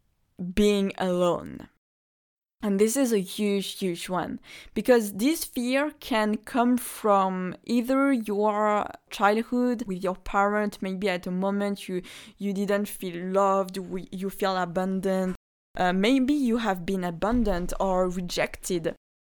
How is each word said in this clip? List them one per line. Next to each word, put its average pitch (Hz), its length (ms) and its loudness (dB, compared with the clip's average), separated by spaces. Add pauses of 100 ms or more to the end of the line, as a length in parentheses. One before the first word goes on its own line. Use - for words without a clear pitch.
(540)
being 208 440 4
alone. 175 720 -2 (960)
And 202 160 2
this 220 180 4
is 247 160 2
a 208 60 4
huge, 202 580 -2
huge 175 320 -4
one, 180 300 -4 (340)
because 220 400 4
this 269 320 0
fear 262 540 -2
can 214 380 0
come 247 380 2
from 190 800 0 (100)
either 269 460 2
your 208 800 2 (220)
childhood 233 760 2
with 185 180 -6
your 185 120 -2
parent. 208 640 0
Maybe 190 260 -4
at 180 200 -2
a 180 40 -4
moment 196 560 -2
you, 180 140 -4 (380)
you 202 140 -4
didn't 202 340 0
feel 180 400 -8
loved, 190 500 2
we, 185 340 -8
you 190 200 -6
feel 190 260 0
abandoned. 185 800 0 (420)
Uh, 180 160 2
maybe 254 400 4
you 247 240 2
have 190 260 -2
been 190 200 -2
abandoned 180 760 0
or 185 300 2
rejected. 170 840 -2 (300)